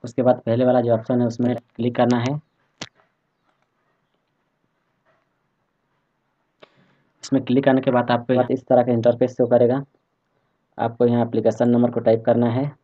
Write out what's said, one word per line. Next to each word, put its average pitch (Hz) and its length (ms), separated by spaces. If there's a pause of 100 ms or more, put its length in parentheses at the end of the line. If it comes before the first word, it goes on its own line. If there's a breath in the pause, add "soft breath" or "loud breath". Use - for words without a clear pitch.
उसके 123 180
बाद 123 180
पहले 117 240
वाला 127 160
जो 117 140
option 123 260
है 120 60
उसमें 120 300
click - 400
करना 123 220
है। 135 220 (4000 soft breath)
इसमें 131 200
click 127 200
करने 131 160
के 135 100
बाद 120 200
आपको 120 220
यहाँ 123 180
इस 127 160
तरह 123 160
का 123 100
interface 120 440
show 123 100
करेगा। 123 380 (960)
आपको 117 280
यहाँ 120 200
application 113 420
number 120 220
को 117 100
type 113 260
करना 120 240
है। 135 340